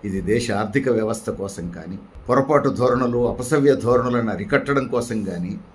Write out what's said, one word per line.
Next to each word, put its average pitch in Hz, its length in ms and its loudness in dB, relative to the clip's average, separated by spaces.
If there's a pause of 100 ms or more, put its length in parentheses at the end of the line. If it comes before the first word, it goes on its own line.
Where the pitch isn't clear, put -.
ఇది 98 160 -2 (120)
దేశ 120 180 2
ఆర్థిక 110 380 0
వ్యవస్థ 110 420 0
కోసం 95 360 -8 (100)
కానీ, 87 220 -12 (300)
పొరపాటు 139 420 4 (100)
ధోరణులు, 120 400 2 (120)
అపసవ్య 139 420 4 (120)
ధోరణులను 120 440 2
అరికట్టడం 135 560 -2
కోసం 117 440 -2
కానీ 87 240 -6 (200)